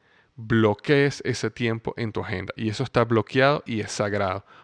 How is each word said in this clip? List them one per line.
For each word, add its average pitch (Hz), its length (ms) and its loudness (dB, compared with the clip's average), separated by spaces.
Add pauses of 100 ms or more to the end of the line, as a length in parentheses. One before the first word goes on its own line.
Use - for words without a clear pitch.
(340)
bloquees 113 920 2
ese 117 260 -2
tiempo 113 460 -4
en 113 160 -6
tu 107 80 -4
agenda. 92 360 -6
Y 110 120 -2
eso 107 160 -2
está 120 200 2
bloqueado 131 600 2
y 113 160 -4
es 101 100 -8
sagrado, 101 540 -2 (200)